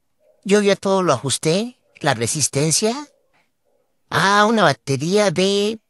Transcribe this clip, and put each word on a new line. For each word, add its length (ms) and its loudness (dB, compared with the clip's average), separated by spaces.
yo 180 2
ya 140 4
todo 260 -2
lo 100 2
ajusté, 680 -4
la 140 0
resistencia, 920 -2
a 340 2
una 200 2
batería 640 0
de 480 -2